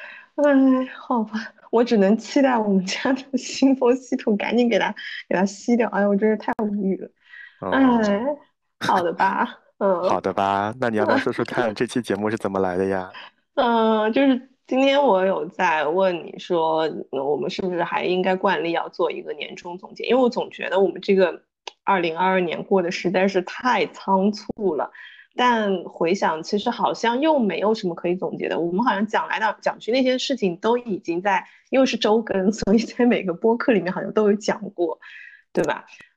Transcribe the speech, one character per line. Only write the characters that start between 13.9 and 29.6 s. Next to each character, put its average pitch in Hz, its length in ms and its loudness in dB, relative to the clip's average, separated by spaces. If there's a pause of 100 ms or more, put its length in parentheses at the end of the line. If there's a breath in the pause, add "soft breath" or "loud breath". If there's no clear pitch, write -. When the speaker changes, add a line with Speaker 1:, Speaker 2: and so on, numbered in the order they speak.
Speaker 1:
就 277 140 2
是 262 240 2 (160)
今 254 160 0
天 269 180 4
我 202 240 4
有 175 220 0
在 160 400 -2
问 175 400 0
你 - 140 -14
说， 160 480 0 (240)
嗯， 135 120 -4
我 143 140 0
们 - 100 -4
是 - 140 -8
不 185 100 -4
是 170 120 -2
还 165 200 -4
应 180 160 0
该 185 160 0
惯 190 280 0
例 165 80 -4
要 165 180 -4
做 165 220 -2
一 135 100 -10
个 156 120 -10
年 - 220 -12
终 180 220 -14
总 - 160 -20
结？ - 120 -12
因 226 100 2
为 262 40 4
我 254 80 4
总 202 220 -4
觉 - 220 -10
得 180 80 2
我 196 80 4
们 175 120 -6
这 196 140 0
个 185 300 2 (400)
二 196 160 2
零 165 180 -2
二 185 120 2
二 190 100 2
年 165 240 -2
过 190 180 2
得 170 80 -2
实 185 220 -4
在 185 160 2
是 196 160 0
太 220 420 -2
仓 190 460 0
促 202 440 -4
了。 127 140 -4 (460 loud breath)
但 214 500 2
回 170 280 -2
想， 170 300 0
其 208 160 -2
实 226 100 -4
好 190 240 0
像 233 260 -2
又 311 200 2
没 190 180 0
有 208 160 0
什 220 140 -4
么 170 80 -4
可 - 120 -6
以 175 80 0
总 180 220 -6
结 - 100 -4
的。 - 120 -2
我 170 120 -2
们 202 140 0
好 247 60 2
像 202 160 -2
讲 180 200 -4
来 165 120 -2 (220)